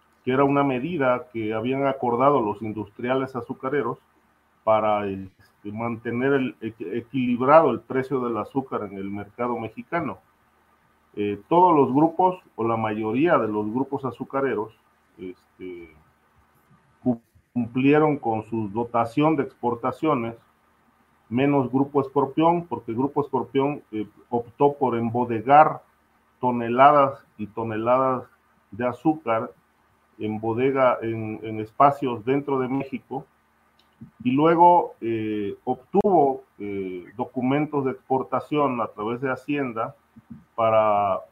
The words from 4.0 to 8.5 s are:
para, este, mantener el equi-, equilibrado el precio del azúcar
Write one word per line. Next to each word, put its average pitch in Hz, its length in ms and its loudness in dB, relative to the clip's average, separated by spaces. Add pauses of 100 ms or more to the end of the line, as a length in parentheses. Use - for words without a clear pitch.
para, 107 440 2
este, 98 640 -12
mantener 117 600 -2
el 131 280 -2
equi-, 110 360 -8
equilibrado 131 720 4
el 113 100 0
precio 131 420 -4
del 120 160 -4
azúcar 107 520 -6